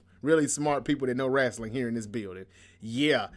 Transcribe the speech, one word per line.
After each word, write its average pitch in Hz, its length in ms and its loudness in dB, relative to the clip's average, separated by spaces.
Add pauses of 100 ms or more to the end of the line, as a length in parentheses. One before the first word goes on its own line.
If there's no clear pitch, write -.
(220)
really 151 260 4
smart 143 380 0
people 139 220 0
that 123 100 0
know 135 100 0
wrestling 123 440 0
here 123 160 -2
in 113 80 -2
this 110 120 -6
building. 95 380 -8 (360)
Yeah, 120 560 0